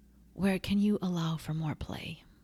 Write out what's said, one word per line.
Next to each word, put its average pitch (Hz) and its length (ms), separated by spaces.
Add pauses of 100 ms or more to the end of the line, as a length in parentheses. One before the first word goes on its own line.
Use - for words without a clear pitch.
(340)
where 190 260
can 202 200
you 208 220
allow 165 360
for 156 160
more 156 220
play? - 480 (200)